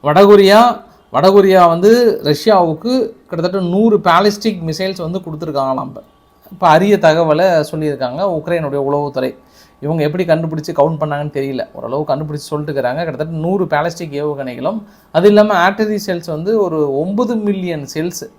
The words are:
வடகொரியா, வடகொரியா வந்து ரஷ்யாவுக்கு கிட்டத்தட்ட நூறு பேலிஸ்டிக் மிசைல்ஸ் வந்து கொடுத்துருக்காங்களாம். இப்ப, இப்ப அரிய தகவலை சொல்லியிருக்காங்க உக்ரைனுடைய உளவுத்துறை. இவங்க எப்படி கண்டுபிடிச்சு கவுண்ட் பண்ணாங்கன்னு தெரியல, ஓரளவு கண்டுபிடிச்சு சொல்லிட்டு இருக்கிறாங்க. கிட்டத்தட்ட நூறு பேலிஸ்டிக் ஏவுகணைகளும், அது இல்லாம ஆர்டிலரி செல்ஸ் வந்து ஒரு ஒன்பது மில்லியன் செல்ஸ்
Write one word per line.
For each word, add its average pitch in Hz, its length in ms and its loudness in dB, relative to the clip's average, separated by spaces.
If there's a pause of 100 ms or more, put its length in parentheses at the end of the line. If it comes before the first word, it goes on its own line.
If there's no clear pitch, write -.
வடகொரியா, 202 560 6 (520)
வடகொரியா 190 560 4
வந்து 175 220 4 (340)
ரஷ்யாவுக்கு 170 680 0 (360)
கிட்டத்தட்ட 180 320 -4 (140)
நூறு 214 240 4
பேலிஸ்டிக் 196 680 0
மிசைல்ஸ் 185 380 -6
வந்து 180 200 -6
கொடுத்துருக்காங்களாம். 139 640 -6
இப்ப, - 120 -16 (500)
இப்ப 185 160 -2
அரிய 190 280 4
தகவலை 165 520 2 (220)
சொல்லியிருக்காங்க 143 520 -6 (140)
உக்ரைனுடைய 151 520 -4
உளவுத்துறை. 135 420 -2 (520)
இவங்க 156 200 -2
எப்படி 165 220 -2
கண்டுபிடிச்சு 160 540 -2
கவுண்ட் 151 220 2
பண்ணாங்கன்னு 147 360 -6
தெரியல, 135 260 -6 (100)
ஓரளவு 131 380 -6
கண்டுபிடிச்சு 147 400 -6
சொல்லிட்டு 151 200 -6
இருக்கிறாங்க. 135 340 -4
கிட்டத்தட்ட 160 400 -8
நூறு 185 200 -2
பேலிஸ்டிக் 160 560 -4
ஏவுகணைகளும், 143 580 -6 (360)
அது 180 140 4
இல்லாம 208 260 4 (100)
ஆர்டிலரி 214 420 0
செல்ஸ் 175 280 -6
வந்து 175 180 -4 (100)
ஒரு 160 160 -2 (200)
ஒன்பது 202 380 -2
மில்லியன் 185 580 -4
செல்ஸ் 170 300 -6 (140)